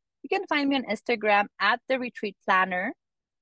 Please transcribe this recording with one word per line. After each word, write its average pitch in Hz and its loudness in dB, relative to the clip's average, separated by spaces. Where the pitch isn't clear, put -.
You - -12
can 392 -2
find 285 0
me 277 2
on 247 -2
Instagram 214 0
at 214 2
the 262 0
retreat 220 -8
planner 185 0